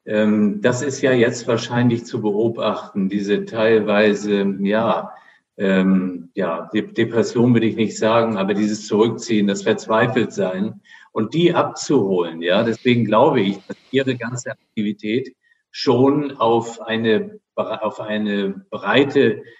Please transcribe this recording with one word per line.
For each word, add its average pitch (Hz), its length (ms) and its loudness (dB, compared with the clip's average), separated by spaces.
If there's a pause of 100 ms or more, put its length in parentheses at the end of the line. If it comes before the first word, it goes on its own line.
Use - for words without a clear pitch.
ähm, 107 560 0
das 123 180 0
ist 143 220 -4
ja 131 100 4
jetzt 123 360 2
wahrscheinlich 120 580 0
zu 107 160 -8
beobachten, 104 840 -2
diese 98 360 -2
teilweise, 104 1160 2
ja, 107 520 0 (460)
ähm, 95 760 0
ja, 87 380 -4
De-, 107 200 -2
Depression 117 600 2
will 110 100 2
ich 101 120 0
nicht 107 220 -2
sagen, 113 400 2
aber 98 160 0
dieses 107 320 -2
Zurückziehen, 107 600 0
das 98 160 -2
Verzweifeltsein 110 1160 -2 (320)
und 113 220 -4
die 170 180 4
abzuholen, 95 880 0
ja. 90 220 2
Deswegen 120 420 0
glaube 127 360 4
ich, 190 260 0
dass - 100 -12 (140)
Ihre 131 260 0
ganze 120 360 -8
Aktivität 107 840 -6 (360)
schon 139 680 2
auf 113 440 0
eine 113 600 -2 (160)
Bre-, - 260 -6
auf 104 180 -6
eine 101 680 -4
Breite 120 720 0 (180)